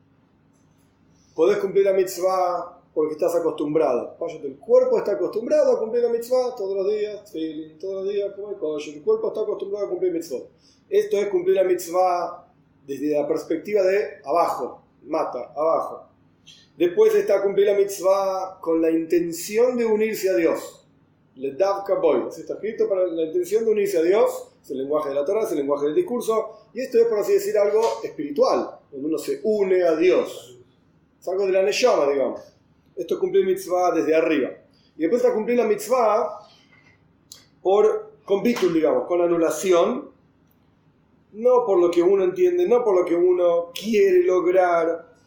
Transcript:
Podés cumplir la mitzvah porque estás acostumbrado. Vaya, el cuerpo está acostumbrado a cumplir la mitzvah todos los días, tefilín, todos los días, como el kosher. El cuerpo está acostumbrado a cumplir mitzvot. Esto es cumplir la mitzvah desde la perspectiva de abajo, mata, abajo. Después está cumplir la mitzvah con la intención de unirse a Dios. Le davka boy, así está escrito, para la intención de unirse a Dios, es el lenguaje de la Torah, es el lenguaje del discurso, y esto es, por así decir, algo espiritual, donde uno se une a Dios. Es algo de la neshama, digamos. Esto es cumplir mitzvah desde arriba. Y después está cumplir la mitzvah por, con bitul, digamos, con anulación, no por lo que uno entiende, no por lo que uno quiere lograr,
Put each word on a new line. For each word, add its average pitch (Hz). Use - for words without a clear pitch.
Podés 185
cumplir 196
la 196
mitzvah 180
porque 156
estás 170
acostumbrado. 151
Vaya, 160
el 135
cuerpo 254
está 208
acostumbrado 247
a 220
cumplir 226
la 233
mitzvah 240
todos 196
los 196
días, 208
tefilín, 160
todos 190
los 196
días, 202
como 202
el 190
kosher. 151
El -
cuerpo 220
está -
acostumbrado 202
a -
cumplir 180
mitzvot. 160
Esto 202
es 202
cumplir 185
la 190
mitzvah 175
desde 147
la -
perspectiva 170
de 196
abajo, 139
mata, 135
abajo. 151
Después 202
está 196
cumplir 196
la 202
mitzvah 190
con 165
la 165
intención 175
de 233
unirse 214
a 185
Dios. 160
Le 135
davka 196
boy, 143
así 147
está 156
escrito, 214
para 185
la 165
intención 180
de 226
unirse 202
a 160
Dios, 214
es -
el 131
lenguaje 143
de 135
la 143
Torah, 214
es 175
el 151
lenguaje 143
del 151
discurso, 220
y 233
esto 247
es, 226
por 220
así 196
decir, 202
algo 202
espiritual, 160
donde 143
uno 160
se 139
une 196
a 165
Dios. -
Es -
algo 190
de 190
la 190
neshama, 196
digamos. 131
Esto -
es -
cumplir 190
mitzvah 180
desde 156
arriba. 160
Y 156
después 202
está 240
cumplir 214
la 226
mitzvah 214
por, 208
con 196
bitul, 233
digamos, 156
con 175
anulación, 175
no 240
por 196
lo 175
que 170
uno 190
entiende, 180
no 240
por 208
lo 175
que 170
uno 175
quiere 196
lograr, 175